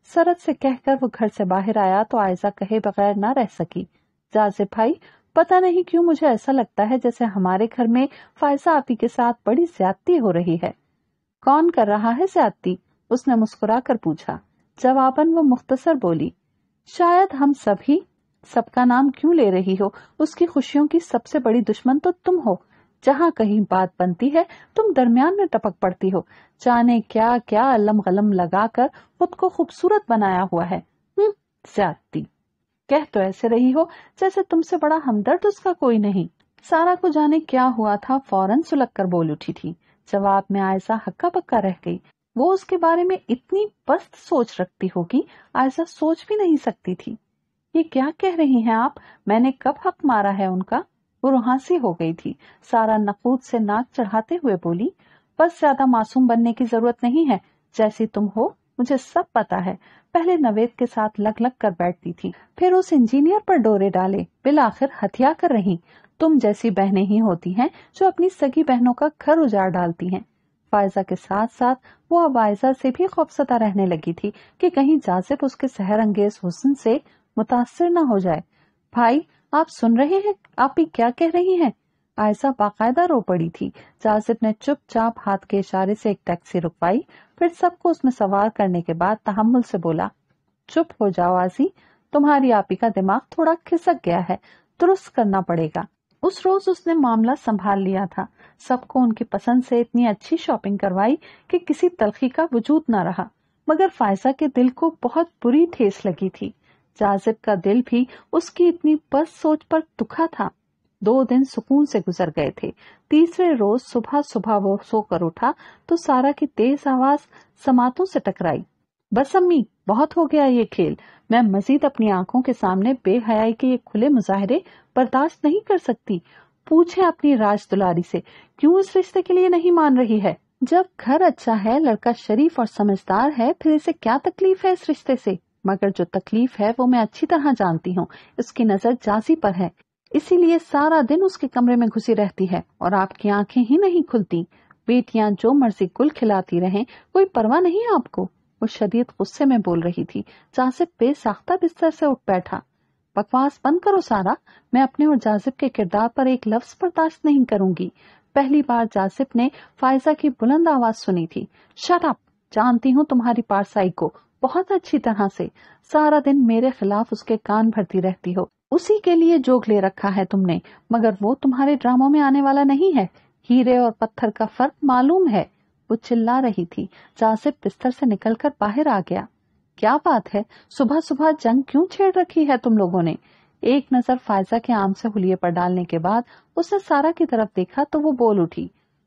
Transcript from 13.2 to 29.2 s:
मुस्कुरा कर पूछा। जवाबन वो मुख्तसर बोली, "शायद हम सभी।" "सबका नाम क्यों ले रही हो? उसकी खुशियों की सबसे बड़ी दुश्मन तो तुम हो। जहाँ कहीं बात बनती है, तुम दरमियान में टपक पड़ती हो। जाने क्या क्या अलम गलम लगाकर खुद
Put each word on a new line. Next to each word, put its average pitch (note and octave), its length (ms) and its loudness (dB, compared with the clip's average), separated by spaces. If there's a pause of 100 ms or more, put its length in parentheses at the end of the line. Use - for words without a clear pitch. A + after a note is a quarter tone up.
मुस्कुरा A3 460 0
कर B3 160 -2
पूछा। - 440 -6 (400)
जवाबन C4 480 2
वो E4 140 2
मुख्तसर C4 520 0
बोली, E3+ 380 -2 (540)
"शायद F4+ 460 2
हम C#4+ 200 2
सभी।" C4+ 540 -2 (380)
"सबका B3 400 -2
नाम B3+ 260 2
क्यों D#4+ 240 0
ले A#3+ 160 4
रही F#3 240 0
हो? G3 200 -2 (240)
उसकी D#4 280 -2
खुशियों D4 400 -2
की E4 140 0
सबसे - 380 -4
बड़ी A#3+ 220 0
दुश्मन B3 380 0
तो F4+ 120 -2
तुम F4+ 280 -2
हो। A3 240 -2 (420)
जहाँ D4 260 2
कहीं G#3 300 0
बात F#3 380 -2
बनती F3+ 300 0
है, E4 180 0 (300)
तुम G#4+ 160 2
दरमियान C4 440 2
में G4 120 0
टपक G#3+ 340 -4
पड़ती F#3+ 260 -2
हो। F#3 180 -2 (360)
जाने A#3+ 380 2
क्या A#3 380 0
क्या A3 240 0
अलम G#3+ 380 2
गलम G3+ 320 0
लगाकर G3 560 0
खुद - 460 -6